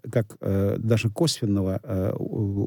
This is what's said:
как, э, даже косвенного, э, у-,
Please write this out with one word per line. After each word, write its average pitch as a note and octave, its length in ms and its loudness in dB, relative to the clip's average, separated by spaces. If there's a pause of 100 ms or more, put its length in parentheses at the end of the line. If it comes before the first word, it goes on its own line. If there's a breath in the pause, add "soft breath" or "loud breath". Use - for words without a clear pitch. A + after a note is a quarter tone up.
(100)
как, A2+ 300 -2
э, G2 400 2
даже A2+ 300 2
косвенного, G2+ 760 0
э, F#2+ 340 0
у-, G2+ 480 -2